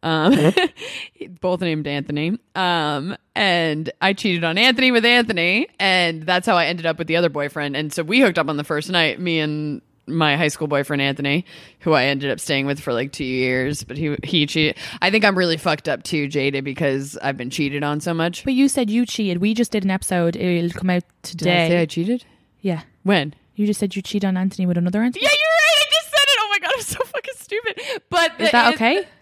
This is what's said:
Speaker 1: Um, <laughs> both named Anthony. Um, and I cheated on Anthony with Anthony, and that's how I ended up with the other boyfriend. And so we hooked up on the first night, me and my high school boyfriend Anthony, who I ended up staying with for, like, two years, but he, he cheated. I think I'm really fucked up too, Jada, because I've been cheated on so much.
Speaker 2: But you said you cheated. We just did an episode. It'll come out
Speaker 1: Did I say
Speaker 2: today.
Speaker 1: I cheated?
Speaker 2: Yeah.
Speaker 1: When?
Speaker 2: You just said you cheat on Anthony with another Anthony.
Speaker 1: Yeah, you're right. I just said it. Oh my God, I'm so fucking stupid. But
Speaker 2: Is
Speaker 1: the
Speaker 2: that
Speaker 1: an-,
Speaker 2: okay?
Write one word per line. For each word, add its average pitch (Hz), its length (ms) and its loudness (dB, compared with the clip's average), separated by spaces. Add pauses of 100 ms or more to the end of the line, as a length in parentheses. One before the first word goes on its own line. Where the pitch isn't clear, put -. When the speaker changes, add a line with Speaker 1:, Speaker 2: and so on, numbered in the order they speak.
Speaker 1:
Um, 160 320 4 (540)
<laughs> - 540 -16
both 180 180 0
named 156 260 -2
Anthony. 147 520 -4 (160)
Um, 165 640 -2 (160)
and 165 560 0 (100)
I 190 140 2
cheated 175 300 0
on 165 120 0
Anthony 254 360 4
with 233 120 4
Anthony, 233 640 2 (100)
and 175 440 0
that's 180 240 0
how 208 100 4
I 170 100 4
ended 165 200 -4
up 160 100 0
with 165 100 -6
the 160 100 0
other 170 120 4
boyfriend. 143 480 -4
And 151 160 -4
so 175 100 -4
we 202 180 2
hooked 185 180 4
up 170 100 0
on 151 80 -4
the 147 80 -4
first 151 240 -4
night, 170 320 0
me 170 200 0
and 151 420 -4 (240)
my 151 320 2
high 165 100 2
school 151 200 -6
boyfriend 143 340 -2
Anthony, 139 420 0 (360)
who 160 120 0
I 135 120 4
ended 139 260 -2
up 117 100 -4
staying 135 240 -2
with 139 160 -2
for, 131 140 -4
like, 131 180 -4
two - 120 -8
years, 127 600 -2
but 131 140 -12
he, 147 260 -2
he 147 220 2
cheated. 151 300 0 (260)
I 185 80 4
think 214 160 4
I'm 196 100 4
really 175 220 0
fucked 151 280 -2
up 143 160 -2
too, 147 260 -4
Jada, 139 360 -2
because 139 540 -2
I've 139 180 -4
been 123 140 -8
cheated 143 340 -2
on 147 160 -2
so 170 140 -4
much. 165 300 -2
Speaker 2:
But 269 100 0
you 269 140 6
said 254 200 0
you 233 160 2
cheated. 202 340 -2
We 208 140 0
just 226 180 0
did 208 140 -2
an 190 60 2
episode. 175 440 0
It'll 175 360 0
come 185 180 -4
out 180 140 2 (220)
Speaker 1:
Did 170 180 -10
I - 20 -8
say 175 240 4
Speaker 2:
today. 175 140 4
Speaker 1:
I - 40 4
cheated? 202 380 -2 (380)
Speaker 2:
Yeah. 170 180 -2 (220)
Speaker 1:
When? 160 320 2 (220)
Speaker 2:
You 208 100 0
just 208 120 0
said 196 160 -4
you 196 60 -4
cheat 196 240 -4
on 185 140 2
Anthony 190 260 0
with 175 140 2
another 180 240 0
Anthony. 254 200 -2
Speaker 1:
Yeah, 539 60 4
you're 605 300 4
right. 640 180 4
I 605 140 4
just 622 200 0
said 587 120 4
it. 571 180 2
Oh 427 100 -2
my 403 100 0
God, 349 160 -4
I'm 466 60 -6
so - 220 -8
fucking 523 320 -10
stupid. 440 440 -6 (280)
But 339 220 2 (100)
Speaker 2:
Is 320 80 2
Speaker 1:
the 294 40 2
Speaker 2:
that 240 160 6
Speaker 1:
an-, 226 60 2
Speaker 2:
okay? 226 220 2 (260)